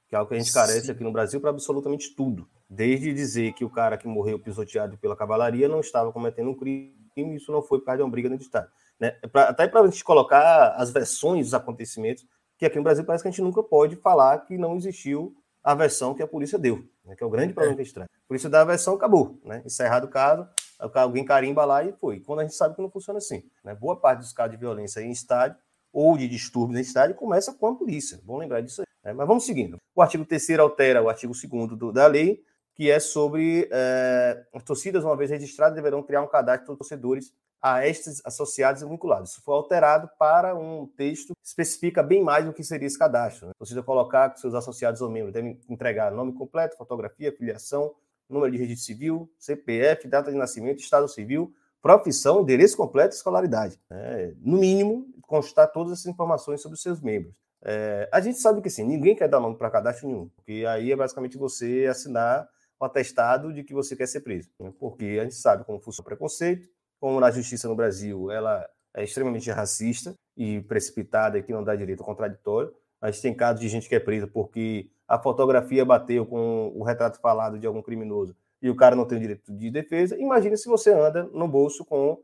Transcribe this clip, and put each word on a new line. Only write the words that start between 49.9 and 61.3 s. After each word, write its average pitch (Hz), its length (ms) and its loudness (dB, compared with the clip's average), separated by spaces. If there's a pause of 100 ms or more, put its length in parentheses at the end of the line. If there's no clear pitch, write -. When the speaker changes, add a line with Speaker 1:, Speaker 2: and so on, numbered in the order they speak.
Speaker 1:
data 143 240 0
de 139 60 -4
nascimento, 127 420 -4
estado 143 280 2
civil, 139 440 -6 (300)
profissão, 175 600 4
endereço 143 360 6
completo 160 380 2
e - 20 -12
escolaridade, 147 640 -2 (100)
né? 95 500 -10
No 165 200 2
mínimo, 202 480 2 (160)
constar 151 480 4
todas 170 220 -6
essas 175 120 -12
informações 165 560 -4
sobre 160 140 -16
os - 80 -16
seus 170 180 -6
membros. 104 320 -6 (300)
É, 107 480 -6
a 190 100 4
gente 240 160 -6
sabe 214 240 4
que, 196 60 -8
assim, - 160 -6
ninguém 156 320 4
quer 185 120 2
dar 139 120 4
nome 113 160 -2
pra 113 160 -6
cadastro 120 360 -2
nenhum, 107 280 -8
porque 107 340 -10
aí 113 220 -2
é 135 40 2
basicamente 131 440 -6